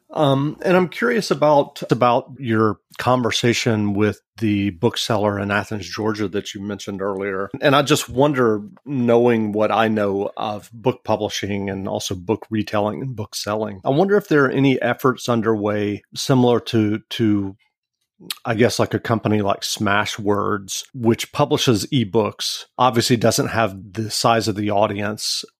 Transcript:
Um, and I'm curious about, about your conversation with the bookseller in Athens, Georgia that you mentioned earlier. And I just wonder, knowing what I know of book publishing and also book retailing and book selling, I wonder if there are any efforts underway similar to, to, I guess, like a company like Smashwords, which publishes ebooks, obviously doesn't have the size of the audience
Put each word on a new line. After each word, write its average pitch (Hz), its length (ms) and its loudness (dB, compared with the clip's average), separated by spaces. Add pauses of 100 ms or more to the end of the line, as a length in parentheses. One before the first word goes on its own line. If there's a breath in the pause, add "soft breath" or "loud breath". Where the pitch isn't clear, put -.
(100)
Um, 143 540 2
and 180 120 4
I'm 180 120 2
curious 233 440 -2
about, 143 580 2
about 123 480 2
your 110 400 2 (200)
conversation 113 960 2
with 104 260 0 (180)
the 101 320 0
bookseller 101 720 0
in 101 100 -4
Athens, 101 380 -4
Georgia 104 400 -4
that 95 260 -6
you 101 60 -12
mentioned 101 420 -8
earlier. 98 480 -4 (100)
And 143 140 4
I 147 80 4
just 143 260 0
wonder, 123 540 2 (220)
knowing 120 680 4
what 107 220 0
I 110 160 4
know 101 480 0
of 107 360 -8
book 117 300 -2
publishing 101 680 -4
and 95 200 -6
also 104 260 -6
book 95 360 -4
retailing 104 520 -2
and 131 140 -10
book 107 180 -12
selling, 104 500 -6
I 127 60 0
wonder 196 260 2
if 196 120 -2
there 147 160 6
are 131 60 2
any 135 300 2
efforts 123 480 -2
underway 104 720 0 (120)
similar 123 460 2
to, 110 400 0 (100)
to, 104 460 0 (880)
I 120 100 -4
guess, 110 240 2
like 113 160 0
a 107 60 -2
company 107 420 0
like 98 200 -2
Smashwords, 101 1200 -2 (100)
which 117 380 0
publishes 139 540 2
ebooks, 107 800 -2 (120)
obviously 123 380 2
doesn't 117 320 2
have 101 460 -4
the 110 160 -6
size 117 360 0
of 107 80 0
the 104 160 -4
audience 104 720 -2 (160)